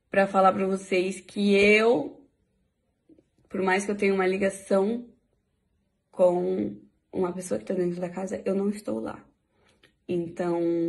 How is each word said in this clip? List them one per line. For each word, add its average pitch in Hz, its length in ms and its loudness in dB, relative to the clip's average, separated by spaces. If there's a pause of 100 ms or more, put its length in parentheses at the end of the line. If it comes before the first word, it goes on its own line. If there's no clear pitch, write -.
(100)
pra 196 160 4
falar 190 260 4
pra 196 140 -2
vocês 190 540 -2
que 202 340 0
eu, 214 680 4 (1300)
por 190 140 -6
mais 190 220 0
que 220 60 -4
eu 202 60 -4
tenha 196 160 0
uma 190 140 0
ligação 196 840 0 (1000)
com 185 680 0 (360)
uma 185 200 -2
pessoa 180 260 -6
que - 60 -14
tá 190 100 -4
dentro 175 260 -2
da 180 100 -6
casa, 190 340 -8
eu 196 100 -2
não 196 140 0
estou 208 320 -6
lá. - 240 -12 (840)
Então, 170 560 -4 (260)